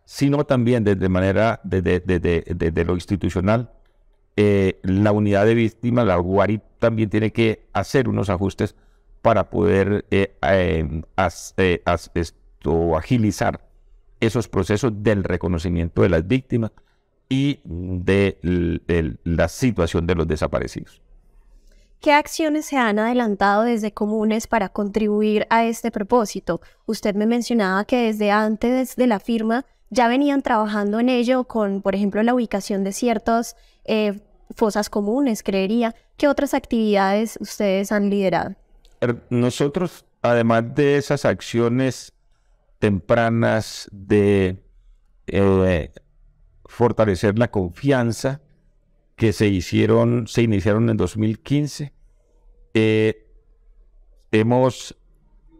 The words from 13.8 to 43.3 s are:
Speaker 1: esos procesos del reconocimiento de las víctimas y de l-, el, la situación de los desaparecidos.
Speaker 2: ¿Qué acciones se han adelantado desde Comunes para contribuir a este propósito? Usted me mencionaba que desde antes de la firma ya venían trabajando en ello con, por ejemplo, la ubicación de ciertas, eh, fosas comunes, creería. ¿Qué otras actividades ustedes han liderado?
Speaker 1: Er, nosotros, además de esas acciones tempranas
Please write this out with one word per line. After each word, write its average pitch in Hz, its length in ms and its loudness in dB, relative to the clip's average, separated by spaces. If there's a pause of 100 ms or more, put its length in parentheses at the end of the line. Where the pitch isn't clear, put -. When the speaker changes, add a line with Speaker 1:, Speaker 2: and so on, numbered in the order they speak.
Speaker 1:
esos 113 300 -2
procesos 104 420 0 (120)
del 101 200 0
reconocimiento 87 800 -2
de 104 80 4
las 85 180 0
víctimas 120 440 -4 (580)
y 139 340 -2
de 92 800 -2
l-, 85 440 0
el, 80 360 -2
la 85 240 0
situación 90 580 -2
de 90 100 0
los 82 120 -2
desaparecidos. - 760 -6 (1000)
Speaker 2:
¿Qué 302 100 2
acciones 302 540 0
se 285 100 -8
han 214 240 0
adelantado 214 640 0
desde 220 300 -2
Comunes 214 540 -2
para 208 200 0
contribuir 208 800 0
a 226 140 4
este 226 280 -4
propósito? 202 680 -2 (260)
Usted 208 300 -2
me 214 100 0
mencionaba 220 600 0
que 240 220 0
desde 214 240 0
antes 220 640 0
de 247 100 2
la 202 140 2
firma 233 440 -2 (240)
ya 233 180 2
venían 277 340 2
trabajando 214 580 -2
en 247 80 2
ello 254 360 2
con, 196 380 -2
por 196 120 0
ejemplo, 202 300 0
la 233 100 2
ubicación 202 500 -2
de 196 80 -4
ciertas, 226 640 -2 (300)
eh, 214 360 -2 (340)
fosas 208 340 -2
comunes, 220 540 -2
creería. 220 500 -2 (240)
¿Qué 294 100 2
otras 277 280 0
actividades 214 840 0
ustedes 196 520 -2
han 202 180 0
liderado? 190 460 0 (460)
Speaker 1:
Er, 120 280 -2
nosotros, 143 760 -2 (180)
además 117 500 2
de 143 240 2
esas 143 280 -2
acciones 120 840 0 (680)
tempranas 113 1120 0